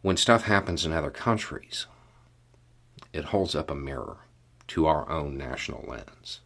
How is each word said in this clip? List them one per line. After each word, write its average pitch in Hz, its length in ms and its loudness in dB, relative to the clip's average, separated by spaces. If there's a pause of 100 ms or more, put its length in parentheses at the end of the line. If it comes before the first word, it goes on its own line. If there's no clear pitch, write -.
When 95 160 2
stuff 117 260 6
happens 95 400 2
in 80 80 0
other 76 180 0
countries, - 760 -2 (1300)
it 76 100 -4
holds 92 300 0
up 76 160 -4
a 73 40 -4
mirror 67 440 -8 (500)
to 80 180 4
our 78 240 4
own 73 260 -2
national - 520 -6
lens. - 580 -12